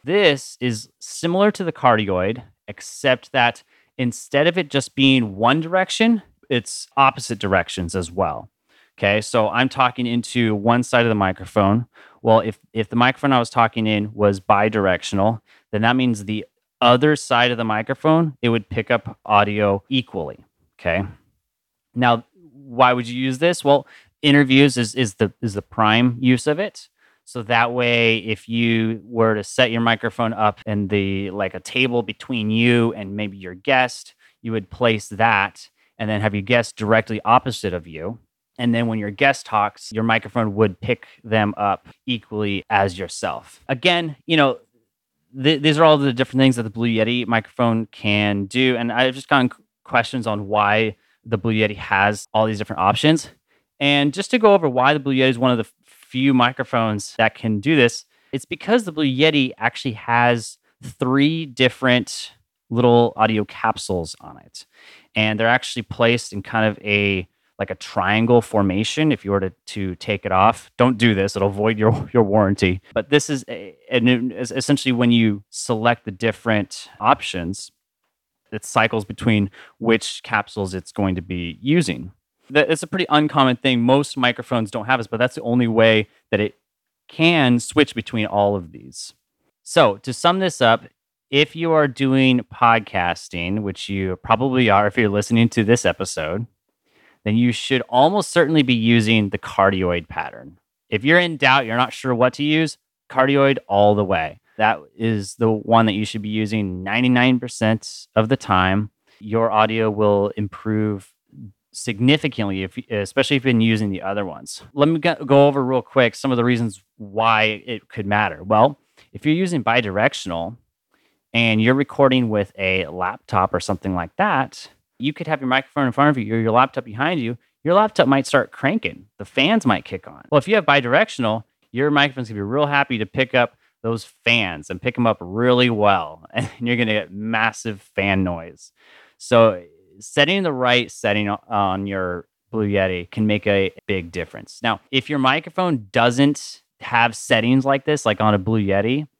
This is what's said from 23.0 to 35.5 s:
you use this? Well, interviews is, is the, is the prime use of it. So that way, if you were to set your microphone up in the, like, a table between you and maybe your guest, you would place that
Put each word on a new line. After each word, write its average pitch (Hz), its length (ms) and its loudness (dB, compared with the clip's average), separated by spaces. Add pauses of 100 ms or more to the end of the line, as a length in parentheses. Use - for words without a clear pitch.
you 120 140 -8
use 131 200 -2
this? 170 260 0
Well, 143 200 4 (360)
interviews 139 560 4
is, 117 180 -2
is 120 200 -2
the, 104 260 0
is 107 140 -4
the 101 60 -4
prime 117 600 2
use 127 260 0
of 151 100 0
it. 202 300 -8 (380)
So 120 180 -12
that 120 300 0
way, 117 460 2
if 104 280 -8
you 113 560 0
were 113 320 0
to 104 80 -6
set 123 280 0
your 117 100 -2
microphone 117 500 -2
up 104 340 -2
in 104 220 -4
the, 98 440 -2
like, 98 220 -6
a 92 60 -14
table 123 420 -2
between 107 480 -8
you 117 440 2
and 101 240 -10
maybe 104 180 -8
your 92 200 -16
guest, 127 580 -2 (280)
you 113 120 -6
would 107 160 -6
place 113 400 -2
that 107 600 -2 (280)